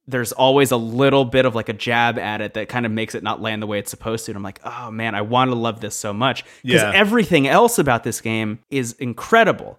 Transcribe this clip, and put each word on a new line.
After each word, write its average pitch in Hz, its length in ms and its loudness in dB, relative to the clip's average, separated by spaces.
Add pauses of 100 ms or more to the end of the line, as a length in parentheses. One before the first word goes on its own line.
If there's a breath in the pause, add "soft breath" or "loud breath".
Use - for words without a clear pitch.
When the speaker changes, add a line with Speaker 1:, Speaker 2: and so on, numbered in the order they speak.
Speaker 1:
there's 123 260 -4
always 131 380 4
a 127 60 4
little 127 480 2
bit 131 220 2
of, 113 80 0
like, 113 160 -4
a - 20 -4
jab 117 460 0
at 107 240 -4
it 104 100 -8
that 107 160 -6
kind 120 160 -4
of 110 80 -2
makes 113 220 -4
it 87 80 -8
not 104 180 -6
land 107 220 -6
the 107 40 -6
way 104 120 -4
it's 101 120 -8
supposed 110 360 -8
to. 113 60 -8
And 101 40 -10
I'm 98 60 -10
like, 98 240 -12
"Oh 120 240 -12
man, 110 240 -6
I 104 80 -2
wanna 123 320 0
love 113 260 -4
this 104 160 -10
so 104 160 -6
much." 120 320 -2
'Cause 120 380 0
Speaker 2:
Yeah. 104 120 0
Speaker 1:
everything 196 540 4
else 208 300 4
about 127 260 2
this 113 160 -4
game 110 380 -4 (120)
is 127 280 -4
incredible. 143 800 0